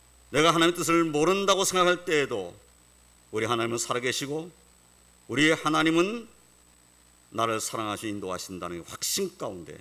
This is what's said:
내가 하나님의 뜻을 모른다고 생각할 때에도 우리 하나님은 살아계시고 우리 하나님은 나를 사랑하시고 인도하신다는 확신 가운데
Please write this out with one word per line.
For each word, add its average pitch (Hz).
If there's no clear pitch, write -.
내가 151
하나님의 170
뜻을 170
모른다고 185
생각할 180
때에도 123
우리 110
하나님은 117
살아계시고 131
우리 143
하나님은 160
나를 110
사랑하시고 107
인도하신다는 90
확신 -
가운데 87